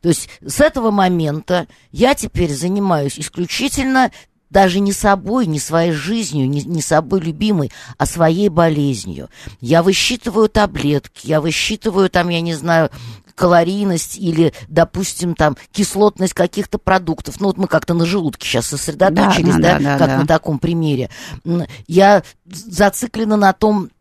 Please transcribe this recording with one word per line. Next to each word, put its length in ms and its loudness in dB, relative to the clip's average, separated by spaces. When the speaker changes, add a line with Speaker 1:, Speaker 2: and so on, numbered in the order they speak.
Speaker 1:
То 80 -2
есть 220 -2
с 200 -6
этого 300 2
момента 760 0
я 220 2
теперь 400 -4
занимаюсь 640 -2
исключительно 920 -2
даже 320 4
не 120 0
собой, 540 0
не 120 -2
своей 340 0
жизнью, 560 -2
не, 160 -2
не 160 -4
собой 400 0
любимой, 500 -2
а 80 0
своей 420 2
болезнью. 800 0
Я 220 2
высчитываю 680 0
таблетки, 760 -2
я 160 0
высчитываю, 680 -2
там, 220 0
я 100 -2
не 140 -4
знаю, 360 0
калорийность 840 0
или, 340 2
допустим, 680 -2
там, 220 0
кислотность 640 0
каких-то 440 -2
продуктов. 640 -2
Ну, 80 0
вот 80 -2
мы 120 -2
как-то 260 0
на 120 2
желудке 400 -4
щас 200 -2
сосредоточились, 880 2
Speaker 2:
Да, 40 2
Speaker 1:
да, 180 4
Speaker 2:
да, 20 -
да, 180 0
Speaker 1:
как 100 4
Speaker 2:
да. 100 0
Speaker 1:
на 80 0
таком 320 0
примере. 500 -2
М, 200 -2
я 360 6
з-, 240 -16
зациклена 680 0
на 160 4
том 380 0